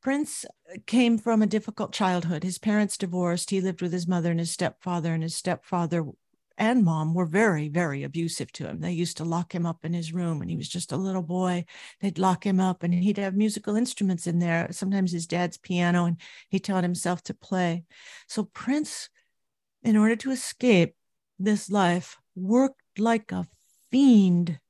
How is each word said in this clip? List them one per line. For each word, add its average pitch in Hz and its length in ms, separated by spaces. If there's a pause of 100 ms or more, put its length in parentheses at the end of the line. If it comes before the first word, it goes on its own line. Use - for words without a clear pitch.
Prince 285 440 (400)
came 233 320
from 220 240
a 208 60
difficult 208 440
childhood. 175 520
His 185 160
parents 208 380
divorced. 175 520
He 190 120
lived 185 200
with 175 100
his 175 160
mother 175 240
and 165 80
his 165 120
stepfather, 170 640
and 160 100
his 165 120
stepfather 170 720 (520)
and 226 260
mom 160 300
were 180 120
very, 165 440
very 143 340
abusive 160 480
to - 160
him. 156 140
They 170 100
used 170 260
to 156 60
lock 170 320
him 170 100
up 165 200
in 165 80
his 165 200
room 170 260
when - 100
he 165 80
was 147 100
just - 240
a 139 60
little 190 240
boy. 180 420 (380)
They'd 196 180
lock 185 260
him 190 140
up 185 240
and 175 100
he'd 196 240
have 190 160
musical 208 440
instruments 196 500
in 170 120
there, 170 320
sometimes 190 420
his 165 120
dad's 175 320
piano, 175 460
and 170 140 (320)
he 196 100
taught 190 240
himself 175 400
to - 100
play. 175 520 (420)
So - 160
Prince, - 640 (760)
in 226 120
order 220 220
to 262 140
escape 220 640 (420)
this 202 320
life, 180 480 (180)
worked 233 640
like 226 320
a 180 160 (420)
fiend 190 720 (100)